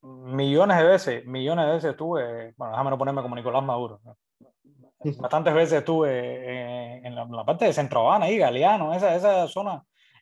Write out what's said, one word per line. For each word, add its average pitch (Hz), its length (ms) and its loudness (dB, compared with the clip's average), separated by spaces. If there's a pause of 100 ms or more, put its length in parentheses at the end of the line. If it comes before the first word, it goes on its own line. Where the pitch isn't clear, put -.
Millones 139 720 2
de 160 60 6
veces, 139 420 4
millones 135 400 -2
de 151 80 2
veces 160 180 -2
estuve, 120 680 -6
bueno, 120 140 -10
déjame 131 180 -2
no 131 80 0
ponerme 135 240 -2
como 120 140 -8
Nicolás 123 280 -2
Maduro, 120 400 -6
¿no? 113 140 -20 (880)
Bastantes 151 500 -2
veces 156 260 2
estuve, 160 320 0
eh, 123 920 -8
en 123 120 -12
la, 120 80 -8
en 117 80 -12
la 113 140 -8
parte 170 200 0
de 165 80 4
Centro 135 280 0
Habana, 170 240 4
ahí, 214 120 2
Galeano, 160 560 2
esa, 180 220 2
esa 185 320 4
zona 190 360 -6 (380)